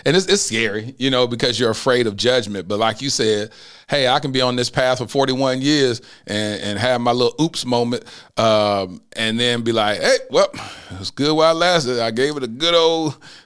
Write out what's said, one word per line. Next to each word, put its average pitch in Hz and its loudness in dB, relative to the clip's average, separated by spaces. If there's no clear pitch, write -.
and 147 2
it's, 185 2
it's 202 2
scary, 110 -4
you 135 0
know, 127 4
because 117 -2
you're 117 2
afraid 123 2
of 104 -4
judgment. 104 0
But 104 -2
like 113 0
you 135 -4
said, 110 0
hey, 139 0
I 135 2
can 143 -6
be 131 0
on 127 0
this 123 -2
path 131 2
for 117 -6
forty-one 131 0
years 139 2
and, 104 -4
and 104 -4
have 123 0
my 120 0
little 120 0
oops 156 -2
moment, 120 -2
um, 104 2
and 113 -2
then 120 0
be 117 0
like, 104 0
"Hey, 247 2
well, 151 4
it - -14
was 95 -10
good 147 -2
while 160 6
it 165 -2
lasted. 160 0
I 113 0
gave 131 0
it 143 -8
a 127 -4
good 143 -2
old 165 2